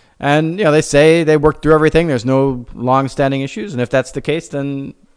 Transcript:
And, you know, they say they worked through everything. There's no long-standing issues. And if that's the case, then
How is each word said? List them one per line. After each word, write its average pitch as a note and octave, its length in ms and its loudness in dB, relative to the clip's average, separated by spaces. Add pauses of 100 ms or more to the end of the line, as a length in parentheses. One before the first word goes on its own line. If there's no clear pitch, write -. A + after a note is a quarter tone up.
(200)
And, D#3 380 0
you G#3+ 80 -2
know, D3+ 60 2
they D#3 100 4
say D#3+ 420 4
they D3+ 140 2
worked D3 240 0
through D3+ 120 4
everything. D#3 340 2
There's B2 180 -2
no C3+ 480 0
long-standing C3+ 680 -2
issues. G3+ 320 -10
And B2 80 -4
if A#2 80 -4
that's C3 220 -2
the C3 100 -10
case, D#3+ 260 -4
then C#3 460 -8 (240)